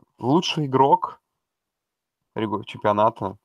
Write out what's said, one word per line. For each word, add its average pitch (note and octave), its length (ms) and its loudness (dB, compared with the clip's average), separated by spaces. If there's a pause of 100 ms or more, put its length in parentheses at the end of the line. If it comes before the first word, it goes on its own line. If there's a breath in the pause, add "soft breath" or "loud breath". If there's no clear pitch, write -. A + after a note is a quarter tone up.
(200)
Лучший D3 480 0
игрок C3+ 520 2 (1160)
регу-, G#2+ 300 -4
чемпионата, G#2+ 800 0